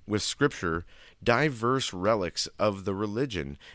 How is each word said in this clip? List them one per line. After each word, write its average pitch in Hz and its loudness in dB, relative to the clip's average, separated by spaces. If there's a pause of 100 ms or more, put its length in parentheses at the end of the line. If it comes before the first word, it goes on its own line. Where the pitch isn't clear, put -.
with 104 0
Scripture 87 0 (360)
diverse 123 2
relics 98 0 (100)
of 98 0
the 98 -2
religion 101 -4 (180)